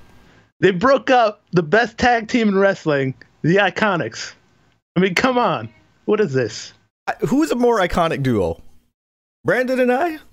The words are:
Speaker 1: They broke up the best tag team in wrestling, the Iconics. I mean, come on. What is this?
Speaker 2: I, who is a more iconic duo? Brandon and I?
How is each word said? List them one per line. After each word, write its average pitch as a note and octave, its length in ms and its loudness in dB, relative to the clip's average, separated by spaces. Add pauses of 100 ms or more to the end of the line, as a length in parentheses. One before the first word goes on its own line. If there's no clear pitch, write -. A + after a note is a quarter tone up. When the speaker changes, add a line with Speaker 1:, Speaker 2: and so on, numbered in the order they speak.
(600)
Speaker 1:
They F#3 100 4
broke B3+ 380 0
up A#3+ 320 2 (100)
the E3+ 120 2
best A3 340 0
tag A#3 320 0
team A3+ 200 0
in F#3+ 80 0
wrestling, D3+ 560 0 (280)
the E3+ 160 2
Iconics. F3+ 760 -2 (640)
I E3+ 40 2
mean, F#3 160 0
come B3+ 220 0
on. D#3 320 -2 (360)
What G#3 160 0
is D#3 120 -2
this? B2+ 400 -4 (340)
Speaker 2:
I, - 60 -6 (120)
who C4 180 0
is D4+ 80 -2
a - 40 -2
more A#3+ 240 2
iconic E3 440 -2
duo? G2 380 -2 (840)
Brandon B3 340 -2
and B3 120 2
I? D#4 280 -2 (140)